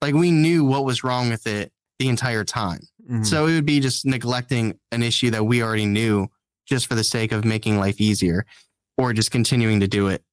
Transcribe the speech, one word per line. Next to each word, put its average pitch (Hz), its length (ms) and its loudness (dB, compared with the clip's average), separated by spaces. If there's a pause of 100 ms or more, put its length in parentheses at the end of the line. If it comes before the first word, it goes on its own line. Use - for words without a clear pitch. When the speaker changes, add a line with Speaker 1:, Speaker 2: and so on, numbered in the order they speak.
Speaker 1:
Like, 143 120 0
we 170 180 4
knew 160 320 4
what 135 200 2
was 127 200 -2
wrong 123 260 0
with 113 160 -4
it 104 260 -6 (260)
the 131 120 0
entire 117 340 -2
time. 95 360 -6 (300)
Speaker 2:
Mm-hmm. 117 120 -2
Speaker 1:
So 151 240 0
it 160 80 2
would 156 100 0
be 147 160 2
just 131 240 -2
neglecting 120 760 -2 (140)
an 117 100 -2
issue 117 280 0
that 110 140 0
we 120 180 2
already 110 240 0
knew 104 420 0 (380)
just 127 200 -2
for - 80 -4
the 113 80 0
sake 110 300 -2
of 107 100 -2
making 110 360 0
life 101 240 0
easier 95 420 0 (540)
or 123 160 0
just 110 160 -2
continuing 113 500 2
to 98 80 2
do 101 200 2
it 95 140 -2 (100)